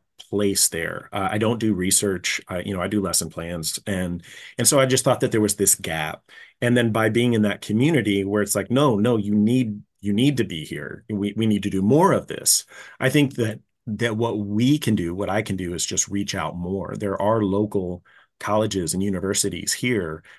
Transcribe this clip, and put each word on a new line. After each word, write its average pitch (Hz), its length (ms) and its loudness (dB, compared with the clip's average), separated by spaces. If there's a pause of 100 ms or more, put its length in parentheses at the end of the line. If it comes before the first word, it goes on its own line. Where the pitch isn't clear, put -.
(300)
place 101 400 2
there. 82 420 -6
Uh, 98 200 -2
I 107 80 0
don't 113 200 2
do 110 140 2
research. 92 760 0
I, 90 120 -6
you 98 160 -6
know, 90 60 -4
I 92 60 0
do 104 140 0
lesson 85 300 -2
plans. 85 560 -6
And, 90 360 -2 (360)
and 120 80 2
so 143 120 6
I 135 60 6
just 127 180 2
thought 127 180 2
that 117 100 2
there 113 100 2
was 101 140 2
this 95 180 2
gap. 80 500 -4 (380)
And 120 160 4
then 117 140 4
by 110 180 2
being 117 240 4
in 110 80 4
that 104 200 0
community 107 640 2
where 101 200 0
it's 101 120 -2
like, 98 140 -2
"No, 127 300 4
no, 117 180 2
you 104 160 -2
need, 107 480 2 (180)
you 101 140 -2
need 131 240 2
to 117 60 2
be 85 200 -6
here. 73 460 -10
We, 104 260 -2
we 110 120 0
need 101 160 2
to 101 80 -4
do 95 100 0
more 147 320 4
of 92 140 0
this." - 380 -2 (340)
I 131 100 2
think 139 260 4
that, 110 260 -4 (260)
that 110 300 -2
what 110 220 0
we 110 400 2
can 117 160 2
do, 87 180 -2
what 95 160 -4
I 107 140 0
can 107 120 -4
do 90 200 -4
is 82 100 -4
just - 220 -4
reach 101 260 -4
out 80 240 -4
more. 90 400 -6
There 98 240 -4
are 107 220 2
local 95 600 -2 (360)
colleges 98 560 -2
and 95 80 -2
universities 98 680 -2
here 92 500 -4 (160)